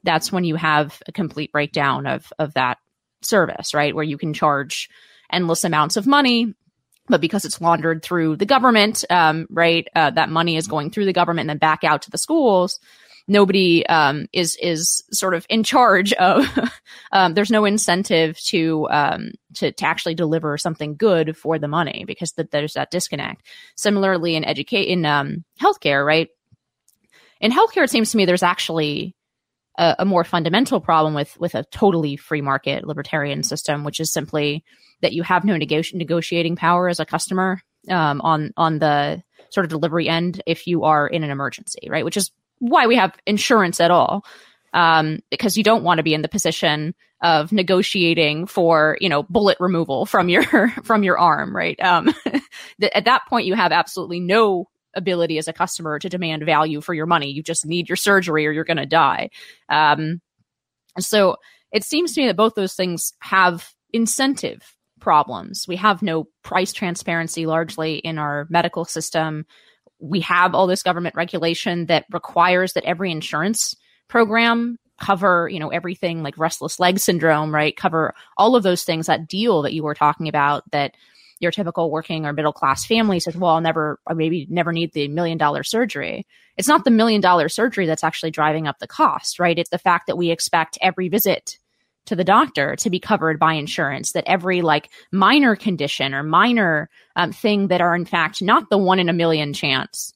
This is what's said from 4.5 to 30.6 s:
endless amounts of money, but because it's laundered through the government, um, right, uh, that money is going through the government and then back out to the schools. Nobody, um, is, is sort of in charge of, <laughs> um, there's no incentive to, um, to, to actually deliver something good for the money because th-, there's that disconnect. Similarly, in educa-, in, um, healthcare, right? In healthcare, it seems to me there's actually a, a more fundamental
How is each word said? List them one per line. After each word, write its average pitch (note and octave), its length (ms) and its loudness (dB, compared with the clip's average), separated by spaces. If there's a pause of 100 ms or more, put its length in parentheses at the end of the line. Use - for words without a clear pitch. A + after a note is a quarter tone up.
endless E3+ 320 0
amounts D#3+ 340 0
of G#3 100 -2
money, B3 480 2 (540)
but G3 120 4
because G3 220 -2
it's - 160 -10
laundered E3 440 0
through D#3+ 340 -2
the G3+ 80 -2
government, A3+ 640 4
um, D#3+ 400 2
right, E3+ 460 2
uh, D#3 160 4
that D3+ 180 0
money E3 260 0
is D#3+ 120 -4
going D#3 240 -4
through G#3 140 -2
the F#3+ 80 0
government E3+ 280 0
and D3+ 80 -4
then D3+ 80 -6
back D#3 260 2
out D3+ 200 0
to - 80 -18
the - 60 -8
schools. A3 600 2 (480)
Nobody, F#3 600 4
um, D3+ 460 2
is, E3+ 260 -2
is E3+ 520 -2
sort F#3 240 -2
of E3 140 -8
in A3 140 0
charge G3+ 500 4
of, F#3 320 4 (360)
<laughs> - 300 -18
um, F#3 220 4
there's G#3 180 0
no G#3+ 140 4
incentive F3+ 840 0
to, D#3+ 420 0
um, - 420 0 (240)
to, D3+ 160 -2
to - 140 -8
actually E3 300 -2
deliver D#3+ 420 -2
something D3+ 380 -6
good D#3+ 420 2
for D#3+ 220 -4
the D3 80 -4
money D3+ 400 -4
because - 240 -10
th-, D#3 200 -8
there's D3 220 -4
that C#3 180 -6
disconnect. - 520 -8 (320)
Similarly, F#3+ 600 0
in D#3 80 -2
educa-, G3 420 -2
in, F3+ 200 -2
um, D3 380 -2 (180)
healthcare, D3 440 2
right? D#3 240 2 (1120)
In A3 120 0
healthcare, F#4+ 320 2
it B3+ 80 0
seems A3+ 200 0
to A3+ 60 0
me G3 80 4
there's F3+ 180 2
actually E3 720 -2 (640)
a, E3+ 220 2
a F#3 60 0
more F3+ 180 2
fundamental F3+ 580 0